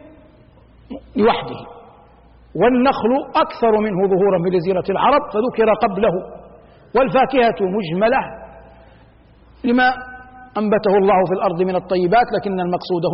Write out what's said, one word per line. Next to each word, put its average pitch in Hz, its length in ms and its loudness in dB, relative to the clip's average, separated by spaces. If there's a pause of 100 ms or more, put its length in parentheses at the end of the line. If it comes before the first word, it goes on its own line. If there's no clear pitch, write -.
(1160)
لوحده، 208 440 0 (1000)
والنخل 247 520 2 (240)
أكثر 240 440 0
منه 202 280 -2
ظهورا 190 360 2
في 185 120 -2
جزيرة 180 340 -2
العرب 254 320 2 (120)
فذكر 220 400 0
قبله، 202 400 0 (840)
والفاكهة 254 600 2 (180)
مجملة 185 440 0 (1400)
لما 254 240 2 (680)
أنبته 208 420 2
الله 190 180 4 (100)
في 180 100 0
الأرض 180 240 -2
من 185 140 -2
الطيبات، 185 500 2 (100)
لكن 190 240 -4
المقصود 180 420 -4 (120)